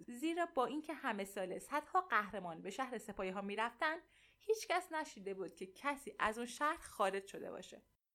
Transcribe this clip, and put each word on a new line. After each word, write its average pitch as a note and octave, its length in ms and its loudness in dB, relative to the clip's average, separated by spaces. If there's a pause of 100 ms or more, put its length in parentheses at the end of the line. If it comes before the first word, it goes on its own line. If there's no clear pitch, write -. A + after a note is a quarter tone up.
زیرا D#4+ 380 0
با C4+ 200 4
اینکه D4+ 280 -2
همه A3+ 300 0
سال F#3 360 -2
صدها D4 420 2
قهرمان G3 600 0
به F3+ 80 -4
شهر B3 280 -2
سپاهی‌ها G3 440 -4
می‌رفتند، A#3 600 2 (380)
هیچ - 280 0
کس F4+ 240 2
نشیده C4 420 -4
بود F#3+ 220 -4
که F#3 100 -8
کسی C4+ 540 -4
از A3 180 2
اون A#3+ 100 -2
شهر D4+ 300 2
خارج G3 500 2
شده - 240 -8
باشه. - 300 -10 (340)